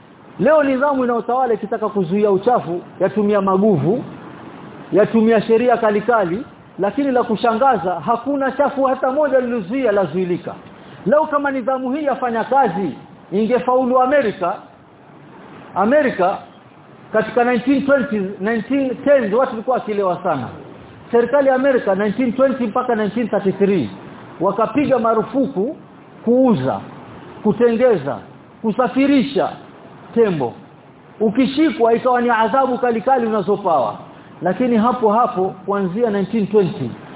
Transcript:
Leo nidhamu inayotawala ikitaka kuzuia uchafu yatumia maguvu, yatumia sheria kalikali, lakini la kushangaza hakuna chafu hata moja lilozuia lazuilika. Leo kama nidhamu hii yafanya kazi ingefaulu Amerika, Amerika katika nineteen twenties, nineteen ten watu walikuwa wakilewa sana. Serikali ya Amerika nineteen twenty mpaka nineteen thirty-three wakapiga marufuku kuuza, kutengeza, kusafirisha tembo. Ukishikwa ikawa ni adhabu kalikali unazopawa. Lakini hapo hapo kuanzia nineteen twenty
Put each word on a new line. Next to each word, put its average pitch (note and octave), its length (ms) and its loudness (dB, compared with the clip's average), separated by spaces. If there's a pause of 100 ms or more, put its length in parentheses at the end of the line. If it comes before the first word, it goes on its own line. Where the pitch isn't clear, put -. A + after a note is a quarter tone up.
(380)
Leo D4 240 4
nidhamu C4+ 420 0
inayotawala A#3+ 500 0
ikitaka G3+ 340 -4
kuzuia G3+ 420 0
uchafu F#3 500 0 (200)
yatumia G3+ 400 2
maguvu, F#3+ 640 2 (880)
yatumia A3 500 4
sheria A#3 340 2
kalikali, G#3+ 680 0 (320)
lakini G#3 320 -2
la B3 120 2
kushangaza A#3 840 0
hakuna C4+ 460 -2
chafu C4+ 320 0
hata C4 260 0
moja C4+ 300 2
lilozuia A#3+ 520 -2
lazuilika. F3+ 600 -2 (520)
Leo D4+ 200 4
kama C#4+ 240 -2
nidhamu C4 420 -4
hii D4+ 120 -4
yafanya A#3 400 -2
kazi G3 500 0 (380)
ingefaulu B3 680 2
Amerika, A#3 540 0 (1200)
Amerika G#3+ 640 2 (760)
katika G#3+ 320 0
nineteen B3+ 420 0
twenties, A3 360 2 (180)
nineteen A#3 640 -2
ten B3 300 4
watu B3+ 160 2
walikuwa A#3+ 260 -2
wakilewa G3+ 460 -2
sana. C#3 260 -2 (600)
Serikali A#3+ 380 4
ya C4 60 4
Amerika B3+ 400 2
nineteen G#3+ 380 0
twenty B3+ 340 2
mpaka B3 280 -2
nineteen G#3+ 340 -2
thirty-three F#3+ 640 0 (500)
wakapiga A#3 580 0
marufuku A3+ 800 0 (480)
kuuza, G3 560 2 (600)
kutengeza, G#3+ 760 2 (460)
kusafirisha B3+ 840 0 (640)
tembo. E3+ 380 2 (680)
Ukishikwa A#3 760 2
ikawa B3 260 0
ni A#3+ 100 0
adhabu A#3 480 0
kalikali A#3+ 480 0
unazopawa. F#3 680 0 (480)
Lakini A3+ 340 0
hapo A3 360 2
hapo G#3+ 420 0 (120)
kuanzia G3+ 440 -2
nineteen G3+ 360 -2
twenty E3 440 0 (260)